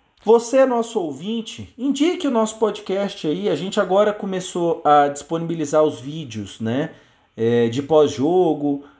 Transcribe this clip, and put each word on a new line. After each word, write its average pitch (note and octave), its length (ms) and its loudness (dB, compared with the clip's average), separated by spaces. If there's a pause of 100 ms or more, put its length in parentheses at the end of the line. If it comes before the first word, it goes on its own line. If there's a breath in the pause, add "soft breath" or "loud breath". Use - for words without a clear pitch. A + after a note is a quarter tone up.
(240)
você, A#3 400 4
nosso A#3 340 -2
ouvinte, E3+ 800 -8
indique C#4+ 500 0
o C#4 40 0
nosso A3 280 0
podcast G3 720 -4
aí. F#3 220 -2
A E3+ 40 0
gente F#3 240 -4
agora G3+ 320 2
começou F3+ 720 -4
a D3 260 6
disponibilizar D#3+ 760 -2
os C#3 180 0
vídeos, B2 580 -12
né, A#2+ 340 -4 (440 soft breath)
é, A#2 320 2
de A#2+ 140 -2
pós-jogo, D3 1040 2 (140 loud breath)